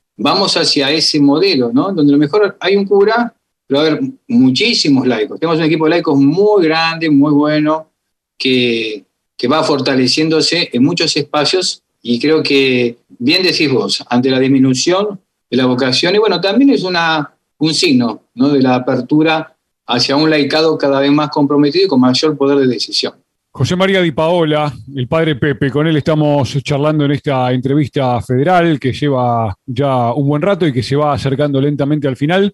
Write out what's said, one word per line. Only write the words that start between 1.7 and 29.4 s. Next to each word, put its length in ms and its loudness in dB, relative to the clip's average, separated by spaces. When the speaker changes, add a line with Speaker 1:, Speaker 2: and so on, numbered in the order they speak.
Speaker 1:
¿no? 200 0
Donde 180 2
a 40 4
lo 40 4
mejor 400 0
hay 160 0
un 100 0
cura, 480 2
pero 140 0
va 60 2
a 40 2
haber 120 -2
muchísimos 800 2
laicos. 320 -2
Tenemos 200 0
un 60 0
equipo 200 0
de 60 2
laicos 280 0
muy 460 4
grande, 440 0
muy 220 4
bueno, 580 0
que, 680 -2
que 100 -2
va 160 0
fortaleciéndose 1120 0
en 100 2
muchos 320 0
espacios, 640 -2
y 180 -2
creo 240 2
que, 540 0
bien 240 0
decís 300 0
vos, 380 -2
ante 200 0
la 100 0
disminución 800 0
de 80 -2
la 80 2
vocación, 480 0
y 40 0
bueno, 240 0
también 300 2
es 120 0
una, 500 -2
un 160 -2
signo, 500 0
¿no? 140 2
de 120 2
la 140 2
apertura 800 -2
hacia 320 -2
un 120 2
laicado 480 0
cada 220 0
vez 120 2
más 180 0
comprometido 560 2
y 20 2
con 140 2
mayor 360 0
poder 220 2
de 80 2
decisión. 460 -4
Speaker 2:
José 260 -2
María 260 2
Di 100 0
Paola, 600 0
el 120 -6
padre 280 0
Pepe, 360 -2
con 160 0
él 100 0
estamos 640 0
charlando 440 -2
en 80 0
esta 380 -2
entrevista 680 -2
federal 580 0
que 140 -4
lleva 720 -2